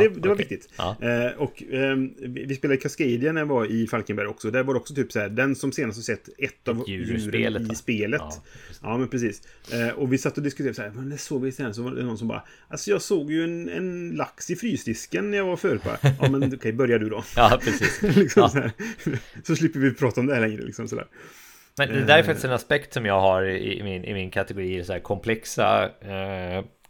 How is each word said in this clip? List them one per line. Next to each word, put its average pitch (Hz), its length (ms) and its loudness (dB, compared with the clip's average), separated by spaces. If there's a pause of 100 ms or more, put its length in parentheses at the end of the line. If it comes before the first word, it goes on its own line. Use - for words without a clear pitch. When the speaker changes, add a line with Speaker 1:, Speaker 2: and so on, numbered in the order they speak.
Speaker 1:
Ja, 214 80 8
Speaker 2:
det, 185 100 -6
det 170 100 -2
var 202 60 4
Speaker 1:
okej. - 140 -2
Speaker 2:
viktigt. - 280 -10
Speaker 1:
Ja. 90 240 -2
Speaker 2:
Eh, 120 300 0
och, - 400 -6
ehm, 135 480 0
vi, 131 260 -10
vi 139 100 -4
spelade 139 260 2
Cascadia 135 520 0
när 160 80 0
jag 151 40 0
var 131 200 2
i 113 220 0
Falkenberg 104 400 -2
också. 107 240 -6
Där 127 120 2
var 135 100 0
det 123 60 0
också 143 160 -8
typ 135 160 -2
så 113 80 -2
här, 101 100 -2
den 127 260 0
som 135 160 -2
senast 113 260 -4
har 113 60 -10
sett - 340 -6
ett - 300 -6
av 117 140 0
Speaker 1:
Ett - 60 -8
djur 98 160 -4
i - 40 -4
Speaker 2:
djuren 113 140 -2
Speaker 1:
spelet, 107 400 0
Speaker 2:
i 117 40 -4
Speaker 1:
va? 113 100 -4
Speaker 2:
spelet. 113 460 -2
Speaker 1:
Ja, 151 200 -12 (260)
just - 140 -20
det. - 60 -10
Speaker 2:
Ja, 110 100 0
men 127 120 0
precis. 120 320 -2 (320)
Eh, 117 160 0
och 131 240 -2
vi 135 40 4
satt 135 200 -4
och 147 60 -2
diskuterade 135 320 -4
så 127 60 -8
här, 104 80 -8
men 127 200 -10
när 143 80 -8
såg 135 260 -4
vi 135 80 -2
senast? 123 240 -6
Så 117 80 -6
var 127 80 -6
det 123 120 -6
någon 117 140 -4
som 113 100 -6
bara, 113 160 -6 (240)
alltså, - 240 -6
jag 190 100 4
såg 151 300 -2
ju 160 120 0
en, 170 260 -6
en 175 460 -6
lax - 340 -6
i 175 60 -4
frysdisken 185 760 -4
när 202 60 0
jag 196 80 0
var 180 120 -2
förut. 147 260 0
Bara, 117 140 -4 (240)
ja, 139 80 4
men 135 240 2
Speaker 1:
<laughs> - 20 -6
Speaker 2:
okej, 113 180 -2
börja 120 240 4
du 107 120 0
då. 107 140 -6 (120)
Speaker 1:
Ja, 120 280 8
precis. - 380 0
Speaker 2:
<laughs> 196 160 4
Liksom 180 240 8
Speaker 1:
Ja. 120 80 8
Speaker 2:
så 139 100 0
här. 117 120 0 (720)
Så 165 120 0
slipper 156 240 0
vi 131 140 4
prata 123 280 0
om 127 60 2
det 143 60 0
här 120 80 2
längre, 110 200 0
liksom, 117 260 -8
så 113 80 -8
där. 117 120 -8 (680)
Speaker 1:
Men 139 120 0
det 131 160 2
där 147 100 10
är 160 40 10
Speaker 2:
Eh. 165 60 6
Speaker 1:
faktiskt 139 200 0
en 131 60 -2
aspekt 143 420 0
som 117 120 -2
jag 98 160 6
har 95 240 6
i, 95 340 -2
i - 40 -8
min, 92 200 -6
i 107 100 -6
min 92 180 -6
kategori, 95 520 -4
så 95 100 -6
här 87 60 -4
komplexa, 104 920 0 (100)
eh, 95 640 -6 (240)